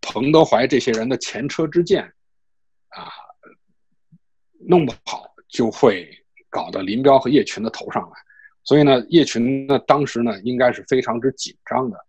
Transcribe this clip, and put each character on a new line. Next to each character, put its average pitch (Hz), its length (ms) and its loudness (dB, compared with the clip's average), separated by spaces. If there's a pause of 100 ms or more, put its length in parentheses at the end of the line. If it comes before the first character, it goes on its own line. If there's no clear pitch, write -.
彭 135 280 -4
德 160 140 8
怀 123 220 2
这 135 120 2
些 120 140 0
人 113 160 -4
的 131 80 -2
前 - 320 -8
车 160 180 -4
之 170 160 0
鉴， 175 220 0 (840)
啊， - 200 -16 (1600)
弄 170 160 4
不 120 80 -6 (120)
好 - 300 -14 (140)
就 117 220 -2
会 98 380 0 (420)
搞 - 200 -8
到 95 100 -8
林 101 220 -6
彪 135 160 6
和 123 120 -2
叶 135 120 4
群 - 200 -8
的 113 80 -6
头 - 200 -14
上 - 200 -6
来。 - 60 -20 (460)
所 143 160 2
以 151 40 6
呢， 131 260 4
叶 160 160 4
群 131 420 -2
呢， 139 140 2
当 139 260 0
时 117 160 -4
呢， 110 200 -4
应 123 140 -4
该 120 160 2
是 101 160 -12
非 131 120 2
常 120 200 -4
之 131 120 -2
紧 - 320 -14
张 123 260 -4
的。 92 80 -14 (100)